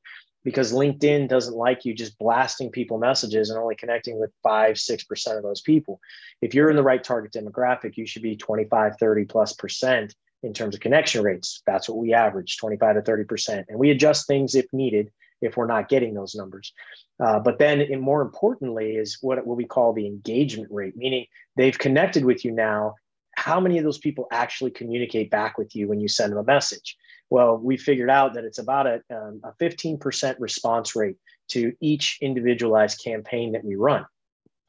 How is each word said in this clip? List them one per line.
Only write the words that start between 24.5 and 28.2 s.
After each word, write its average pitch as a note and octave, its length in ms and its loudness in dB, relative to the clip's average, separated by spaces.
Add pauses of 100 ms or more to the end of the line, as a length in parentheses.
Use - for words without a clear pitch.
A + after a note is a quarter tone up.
communicate A#2 600 -4
back G#2+ 280 0
with G#2+ 160 -8
you G#2 140 -4
when G#2 100 -2
you G#2 100 -2
send G#2 240 0
them G#2 60 -4
a G#2 60 -4
message? - 520 0 (320)
Well, A#2+ 280 6
we B2 200 0
figured B2+ 320 0
out C3+ 260 4